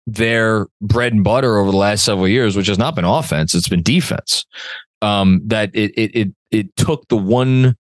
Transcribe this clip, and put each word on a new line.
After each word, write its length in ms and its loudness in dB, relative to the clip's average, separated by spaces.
their 600 0
bread 320 0
and 120 2
butter 340 2
over 120 2
the 60 2
last 280 0
several 240 0
years, 280 2
which 120 0
has 100 0
not 160 -2
been 100 -2
offense, 500 0
it's 140 -2
been 140 0
defense. 640 -2
Um, 420 2
that 300 -2
it, 220 -2
it, 180 -2
it, 200 -2
it 260 -2
took 320 -4
the 80 2
one 680 2